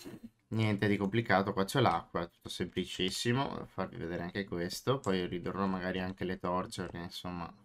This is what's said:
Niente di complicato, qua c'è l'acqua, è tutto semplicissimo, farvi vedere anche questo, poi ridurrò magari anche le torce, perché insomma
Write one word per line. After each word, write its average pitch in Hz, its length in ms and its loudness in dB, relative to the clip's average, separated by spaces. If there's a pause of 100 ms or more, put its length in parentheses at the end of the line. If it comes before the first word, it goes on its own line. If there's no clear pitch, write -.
(500)
Niente 107 380 4
di 101 80 6
complicato, 98 560 4
qua 95 140 2
c'è 135 160 2
l'acqua, 85 400 2
è 85 80 -4
tutto - 180 -18
semplicissimo, 95 1200 -2
farvi 95 300 -6
vedere 85 260 -4
anche 98 220 -4
questo, 92 520 -2
poi 92 300 0
ridurrò 92 380 -2
magari 92 340 -2
anche 92 240 -4
le 92 160 -2
torce, 90 440 -2
perché 87 140 -8
insomma 87 560 -8 (120)